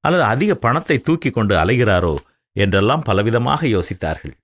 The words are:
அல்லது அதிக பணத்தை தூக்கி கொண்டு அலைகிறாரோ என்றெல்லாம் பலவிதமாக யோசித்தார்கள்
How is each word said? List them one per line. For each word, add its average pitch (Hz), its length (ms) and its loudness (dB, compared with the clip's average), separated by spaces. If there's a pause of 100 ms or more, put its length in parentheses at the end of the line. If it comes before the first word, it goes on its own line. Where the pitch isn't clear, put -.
அல்லது 175 180 0
அதிக 135 320 0
பணத்தை 147 440 -2
தூக்கி 156 320 -2
கொண்டு 104 260 0
அலைகிறாரோ 90 580 2 (420)
என்றெல்லாம் 101 500 2
பலவிதமாக 117 600 0
யோசித்தார்கள் 87 760 -4